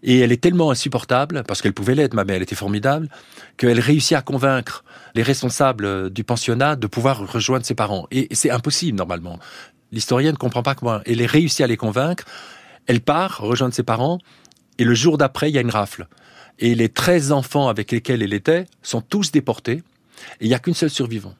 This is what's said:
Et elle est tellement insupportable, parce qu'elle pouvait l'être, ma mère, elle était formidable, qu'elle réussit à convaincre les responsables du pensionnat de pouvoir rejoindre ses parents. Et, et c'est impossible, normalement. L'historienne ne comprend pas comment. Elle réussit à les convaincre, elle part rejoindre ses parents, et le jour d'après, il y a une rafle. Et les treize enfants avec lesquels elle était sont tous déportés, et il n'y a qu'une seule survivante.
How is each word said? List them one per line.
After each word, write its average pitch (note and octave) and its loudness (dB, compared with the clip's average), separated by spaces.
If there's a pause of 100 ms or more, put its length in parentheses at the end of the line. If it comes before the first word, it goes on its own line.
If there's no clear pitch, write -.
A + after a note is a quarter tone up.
Et B2+ 6
elle A#2+ 6
est A#2+ 0
tellement F3 4
insupportable, C3 -2
parce G2+ -4
qu'elle G2+ 0
pouvait G#2+ 0
l'être, C#3 2
ma G#2 0
mère, G2 -2
elle F#2 -2
était F#2+ -6
formidable, C3+ -2 (480)
qu'elle A#2+ 4
réussit D3+ 4
à C#3+ 2
convaincre C3+ -2 (300)
les A#2 2
responsables A2+ 0
du G#2 -6
pensionnat B2+ 0
de A2+ -4
pouvoir A#2 0
rejoindre A#2+ -2
ses B2 -4
parents. G2+ -4
Et, B2+ -2
et - -6
c'est C#3+ 0
impossible, B2 -2
normalement. F2 -6 (540)
L'historienne C3 2
ne C#3+ -2
comprend B2 -2
pas C3+ 0
comment. A#2 -2
Elle A#2+ 0
réussit D3+ 4
à C3 4
les A2+ 0
convaincre, B2+ -2 (640)
elle A#2 2
part E3+ 0
rejoindre A#2+ -2
ses C3 -4
parents, B2 0 (600)
et A#2+ 2
le A#2 4
jour D3 4
d'après, D3 2
il D3 -4
y C#3 2
a B2 2
une A#2 0
rafle. G2+ -4 (520)
Et A#2+ 4
les A2+ 2
treize D#3 2
enfants C#3 0
avec G#2+ -4
lesquels A#2+ -2
elle G2+ -2
était D#3+ 0 (160)
sont - -4
tous G3+ -2
déportés, C3 -2 (580)
et - -6
il A2+ 2
n'y B2 4
a B2 0
qu'une E3+ -2
seule D#3+ 0
survivante. A2 -6